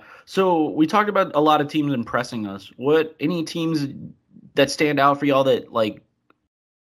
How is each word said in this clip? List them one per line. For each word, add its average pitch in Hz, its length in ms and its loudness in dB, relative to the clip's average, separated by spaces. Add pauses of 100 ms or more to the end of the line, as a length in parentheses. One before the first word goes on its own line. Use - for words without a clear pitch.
(240)
so 170 460 0
we 151 140 2
talked 208 240 2
about 190 280 0
a 147 40 4
lot 151 200 4
of 143 80 -2
teams 143 240 -2
impressing 120 540 -4
us. 98 300 -14
What, 151 440 0
any 160 240 -2
teams 160 420 -4 (680)
that 180 140 4
stand 147 300 0
out 143 220 4
for 147 60 -2
y'all 135 180 4
that, 131 280 0
like, 110 300 -2 (800)